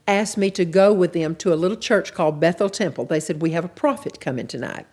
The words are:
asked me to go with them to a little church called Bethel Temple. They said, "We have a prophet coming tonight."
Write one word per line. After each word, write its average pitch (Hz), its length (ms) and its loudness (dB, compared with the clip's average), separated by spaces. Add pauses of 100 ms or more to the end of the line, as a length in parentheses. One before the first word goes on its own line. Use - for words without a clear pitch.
asked 202 300 0
me 196 140 2
to 185 140 0
go 190 280 6
with 180 200 2
them 165 220 -2
to 175 180 0
a - 20 4
little 185 220 0
church - 360 0
called 156 260 0
Bethel 180 300 2
Temple. 151 360 -4
They 156 140 0
said, 156 220 -6
"We 160 100 0
have 170 140 -2
a 175 40 -10
prophet - 500 -4
coming 123 280 -6
tonight." - 460 -10